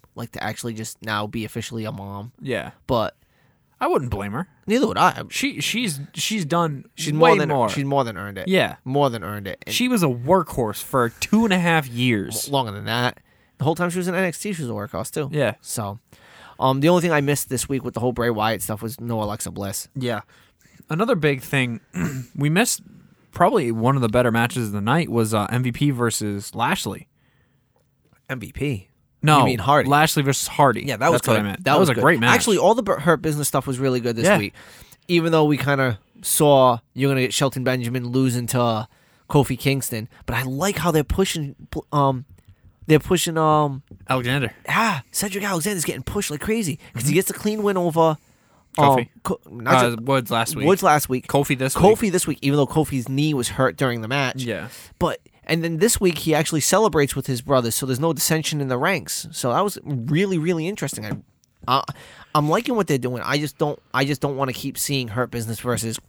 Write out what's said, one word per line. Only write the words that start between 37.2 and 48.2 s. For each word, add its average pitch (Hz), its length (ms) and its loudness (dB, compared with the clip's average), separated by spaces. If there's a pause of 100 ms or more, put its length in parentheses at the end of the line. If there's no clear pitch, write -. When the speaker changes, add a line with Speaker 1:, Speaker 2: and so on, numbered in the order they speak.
Speaker 1:
get 127 120 0
Shelton 131 300 0
Benjamin 123 460 -2
losing 120 380 0
to 117 400 0 (420)
Kofi 135 300 2
Kingston, 123 500 -4 (160)
but 117 100 -4
I 120 60 -2
like 139 360 -2
how 160 120 0
they're 156 140 2
pushing, 160 520 -2 (360)
um, 139 340 0 (600)
they're 156 120 8
pushing, 170 380 0
um, 151 460 2 (260)
Speaker 2:
Alexander. 127 440 0 (140)
Speaker 1:
ah, 202 440 0
Cedric 196 320 -4
Alexander's 185 420 -2
getting 131 180 -6
pushed - 280 -4
like 151 100 -6
crazy 208 360 -2 (160)
'cause 123 100 -8
he 147 60 0
Speaker 2:
Mm-hmm. 147 60 0
Speaker 1:
gets 185 140 2
a 185 40 -6
clean 214 280 -4
win 202 160 0
over, 170 220 0
um, 160 180 4 (800)